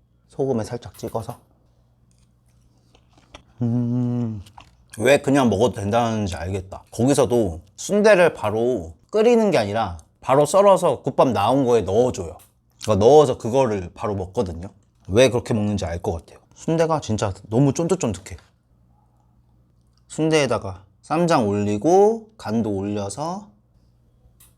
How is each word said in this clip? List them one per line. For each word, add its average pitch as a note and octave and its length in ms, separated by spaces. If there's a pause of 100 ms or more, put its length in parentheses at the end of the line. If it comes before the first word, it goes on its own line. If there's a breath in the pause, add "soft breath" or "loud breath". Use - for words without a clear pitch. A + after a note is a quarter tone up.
(300)
소금에 C3+ 340
살짝 A2+ 340
찍어서. A2 400 (2250)
음, A#2+ 800 (560)
왜 C3 240
그냥 C3+ 280
먹어도 G#2 260
된다는지 G#2+ 600
알겠다. F#2+ 560
거기서도 A#2 680 (140)
순대를 G3 580
바로 A2 600 (160)
끓이는 A3 400
게 C#3+ 60
아니라 G2+ 400 (240)
바로 C#3 240
썰어서 F#3 560
국밥 D3 300
나온 A2+ 340
거에 A#2+ 160
넣어줘요. F#2+ 560 (440)
그러니까 G#2+ 240
넣어서 C#3 320
그거를 G#2+ 560
바로 G#2 220
먹거든요. F2+ 540 (380)
왜 B2 220
그렇게 A#2 240
먹는지 G#2 320
알 E2+ 160
것 G2+ 120
같아요. - 260 (160)
순대가 D#3+ 460
진짜 G#2+ 320 (160)
너무 C3 240
쫀득쫀득해. E3 640 (1700)
순대에다가 A#2+ 800 (160)
쌈장 D#3 460
올리고 D3+ 880
간도 A2 380
올려서. G#2 760 (1080)